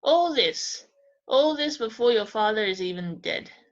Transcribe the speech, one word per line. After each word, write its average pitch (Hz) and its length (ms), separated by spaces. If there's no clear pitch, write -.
All 339 320
this, - 540
all 302 280
this 294 220
before 240 340
your 214 140
father 214 400
is 190 160
even 180 380
dead. - 320